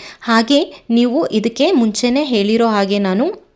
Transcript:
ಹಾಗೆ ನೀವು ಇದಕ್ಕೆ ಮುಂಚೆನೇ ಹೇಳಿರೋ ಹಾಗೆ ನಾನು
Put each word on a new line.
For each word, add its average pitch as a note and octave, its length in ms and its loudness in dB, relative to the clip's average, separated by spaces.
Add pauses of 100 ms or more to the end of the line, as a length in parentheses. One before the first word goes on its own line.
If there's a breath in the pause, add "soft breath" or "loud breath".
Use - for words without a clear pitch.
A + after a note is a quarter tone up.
(220 loud breath)
ಹಾಗೆ A#3 680 0
ನೀವು A#3+ 360 2
ಇದಕ್ಕೆ A3+ 460 0
ಮುಂಚೆನೇ B3 520 0
ಹೇಳಿರೋ A3+ 440 0
ಹಾಗೆ G3+ 320 0
ನಾನು G3+ 440 -2 (120)